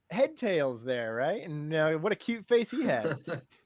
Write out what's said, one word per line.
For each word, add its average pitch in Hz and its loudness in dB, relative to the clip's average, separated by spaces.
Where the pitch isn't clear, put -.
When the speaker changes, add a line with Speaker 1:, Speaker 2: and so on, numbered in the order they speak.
Speaker 1:
Head 269 2
Tails 143 0
there, 120 -2
right? 151 0
And, 151 -6
uh, 156 4
what 160 0
a 196 0
cute 226 -6
face 240 4
he 269 -2
has. 151 0
Speaker 2:
<laughs> - -6